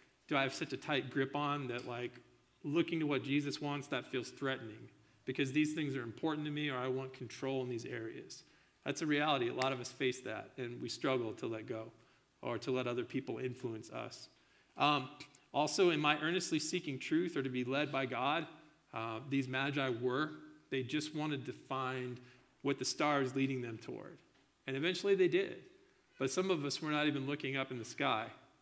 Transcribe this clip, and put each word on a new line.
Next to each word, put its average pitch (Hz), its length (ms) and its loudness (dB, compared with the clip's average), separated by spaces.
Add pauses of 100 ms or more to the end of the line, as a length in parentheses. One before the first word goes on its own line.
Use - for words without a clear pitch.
(280)
do 147 100 2
I 135 60 6
have 131 100 0
such - 180 -4
a 127 60 -2
tight 135 320 0
grip 135 260 0
on 143 320 0
that, 120 200 -4
like, 120 260 -6 (500)
looking 165 380 2
to 156 40 2
what 135 180 2
Jesus 143 380 0
wants, 143 260 -2
that 123 200 -4
feels 123 220 -2
threatening? 117 600 -4 (360)
Because 131 260 0
these 151 220 4
things 143 220 -2
are 123 80 -2
important 151 420 -2
to 151 60 -2
me, 147 180 -2
or 131 80 -2
I 127 100 -2
want 131 260 -2
control 135 500 -2
in 123 60 -4
these 120 160 -4
areas." 117 580 -8 (420)
That's 139 160 -2
a 160 40 0
reality. 147 440 4
A 123 40 -2
lot 131 200 2
of 123 80 -4
us - 100 -8
face 127 300 0
that, 110 360 -8
and 120 240 -8
we 120 60 -6
struggle 120 460 0
to - 140 -6
let 113 200 -6
go 113 240 -6 (500)
or 120 180 -2
to 135 120 -2
let 127 160 0
other 120 180 -2
people 127 340 -4
influence 120 520 -6
us. 117 380 -10 (480)
Um, 143 320 4 (440)
also, 151 380 6
am 151 140 2
I 151 140 4
earnestly 165 400 0
seeking 151 400 -2
truth 170 380 2
or 135 60 2
to 135 60 0
be 127 140 0
led 139 280 0
by 135 140 0
God? 135 420 0 (460)
Uh, 113 260 -4 (100)
these 135 180 2
magi 135 420 2
were. 127 420 0 (380)
They 131 140 0
just 151 320 -2
wanted 147 300 -2
to 117 80 -6
find 127 640 -4 (420)
what 139 180 2
the 123 60 -2
star 147 360 4
is 127 140 0
leading 135 260 2
them 113 160 -6
toward. - 400 -10 (480)
And 131 100 -2
eventually 180 400 4
they 185 120 8
did. 180 300 2 (600)
But 135 140 2
some 185 180 2
of 160 140 4
us, 139 180 0
we're 151 100 0
not 151 160 4
even 139 200 2
looking 139 300 -2
up 135 140 -2
in 127 60 -4
the 113 80 -6
sky. 117 420 0 (340)